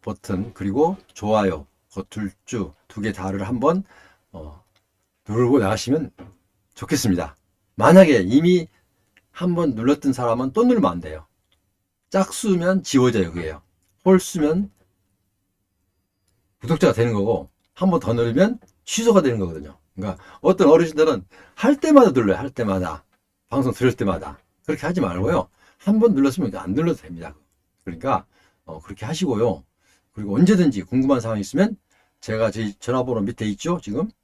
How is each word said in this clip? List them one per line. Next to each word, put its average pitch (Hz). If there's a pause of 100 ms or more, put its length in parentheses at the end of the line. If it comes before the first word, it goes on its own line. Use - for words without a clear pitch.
버튼 98
그리고 143 (160)
좋아요 101 (280)
그 95
둘 104 (140)
줄, 95 (160)
두 -
개 107
다를 98
한번, 143 (480)
어, 76 (640)
누르고 123
나가시면 110 (640)
좋겠습니다. 90 (400)
만약에 151
이미 160 (640)
한번 170
눌렀던 131
사람은 123
또 226
누르면 220
안 85
돼요. 78 (880)
짝수면 190
지워져요, 113
그게요. 80 (440)
홀수면 180 (1900)
구독자가 151
되는 117
거고, 104 (240)
한번 185
더 104
누르면 120 (260)
취소가 220
되는 120
거거든요. 80 (180)
그러니까 95 (180)
어떤 185
어르신들은 156 (300)
할 277
때마다 277
눌러요, 104
할 135
때마다. 92 (460)
방송 127
들을 123
때마다. 90 (260)
그렇게 147
하지 175
말고요. 98 (280)
한번 220
눌렀으면 135
안 92
눌러도 160
됩니다. 82 (480)
그러니까, 95 (400)
어, 80
그렇게 98
하시고요. 123 (500)
그리고 101
언제든지 175
궁금한 131
사항 110
있으면 190 (420)
제가 110
제 107
전화번호 127
밑에 110
있죠, 160
지금? 143 (140)